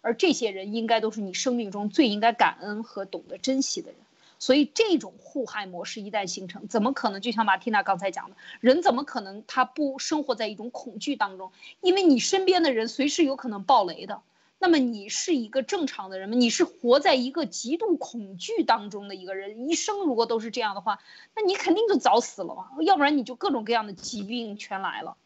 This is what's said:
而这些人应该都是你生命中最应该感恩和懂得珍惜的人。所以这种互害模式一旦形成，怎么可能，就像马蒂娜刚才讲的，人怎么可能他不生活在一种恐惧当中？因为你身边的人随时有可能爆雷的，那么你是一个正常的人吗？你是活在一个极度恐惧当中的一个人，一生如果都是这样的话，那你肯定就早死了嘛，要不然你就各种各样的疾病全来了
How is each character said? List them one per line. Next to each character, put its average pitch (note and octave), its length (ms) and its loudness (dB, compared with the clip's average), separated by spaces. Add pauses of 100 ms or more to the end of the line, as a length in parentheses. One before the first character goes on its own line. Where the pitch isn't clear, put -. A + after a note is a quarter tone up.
而 A3+ 140 0
这 D#4+ 180 4
些 A3 180 0
人 F#3+ 220 -8
应 A3+ 140 -2
该 A3+ 140 4
都 A3 100 -2
是 G#3+ 100 -8
你 F#3+ 140 -6
生 B3+ 200 0
命 A3+ 160 -4
中 G#3 200 -4
最 C4+ 180 4
应 G#3 100 0
该 A3+ 140 4
感 G#3+ 300 2
恩 G#3 200 -8
和 G3 220 -10
懂 F#3+ 240 -12
得 D#3 80 -12
珍 C4 240 -2
惜 - 220 -4
的 - 80 -14
人。 - 100 -20 (400)
所 C4 160 4
以 D4 80 6 (100)
这 G4+ 240 2
种 G3+ 220 -8
互 C4 260 -6
害 G#3 180 -8
模 F3+ 200 -12
式 - 180 -10
一 G3+ 80 -12
旦 G3 160 -2
形 F#3 220 -8
成， G#3 200 -14
怎 G#3+ 140 0
么 B3+ 100 2
可 B3 160 -2
能， G3 120 -6
就 A#3 100 -4
像 A3 160 0
马 F#3+ 100 4
蒂 A3 140 -6
娜 G#3 120 2
刚 F#3+ 160 0
才 G3 120 -2
讲 - 180 -10
的， F#3+ 80 -20 (240)
人 C4+ 220 6
怎 C#4+ 120 4
么 C#4 100 -2
可 A#3+ 160 -8
能 G3 260 -14
他 B3+ 180 2
不 C4+ 340 -4
生 D4+ 240 -2
活 B3 120 -2
在 G#3+ 140 -4
一 G#3+ 60 -8
种 G#3+ 160 -10
恐 - 280 -12
惧 C4+ 180 -4
当 F#3+ 220 -2
中？ F#3 140 -14 (280)
因 F4+ 140 4
为 G4 80 4
你 C#4+ 160 8
身 F#4+ 260 2
边 F4+ 180 6
的 D4 100 4
人 A3+ 160 0
随 C4+ 200 0
时 D#4 160 4
有 C4+ 120 0
可 C4 120 -8
能 G3+ 140 -8
爆 A3 220 6
雷 E3+ 200 -8
的， - 160 -10 (380)
那 F#4 100 4
么 E4 80 8
你 A#3 320 0
是 - 260 -2
一 A#3 140 -2
个 C4 140 0
正 E4+ 240 -2
常 F#3+ 240 -8
的 F#3+ 80 -10
人 F#3+ 100 -8
吗？ A3 80 -4
你 A#3+ 140 6
是 E4+ 140 2
活 B3 360 2
在 D4+ 140 4
一 B3+ 160 0
个 D4+ 160 -2
极 B3 320 -6
度 G4 180 2
恐 G3 400 -10
惧 F4+ 280 -2
当 G#3+ 260 0
中 G3+ 180 -12
的 G3 60 -12
一 F#3+ 100 -16
个 F#3+ 100 -8
人， G#3+ 360 -8
一 E4+ 40 2
生 G4+ 260 -4
如 D4+ 140 0
果 A3+ 120 2
都 A3+ 140 0
是 A3+ 100 -10
这 A#3 100 -6
样 G#3 140 -2
的 G3 80 -10
话， G3+ 160 -2 (360)
那 A4 60 -6
你 G4 140 2
肯 F#4 200 2
定 A4 140 2
就 F#4+ 80 4
早 A#3 240 4
死 - 220 -8
了 E3 120 -10
嘛， - 140 -16 (140)
要 F4+ 160 4
不 C#4+ 40 4
然 D4 140 4
你 B3+ 80 0
就 B3 120 -12
各 G4 140 -2
种 A#3 140 -2
各 A3 80 -2
样 A3 140 0
的 G3+ 80 -12
疾 G3+ 300 -10
病 G#3+ 340 -8
全 G3 240 -8
来 D#3+ 180 -6
了 - 260 -12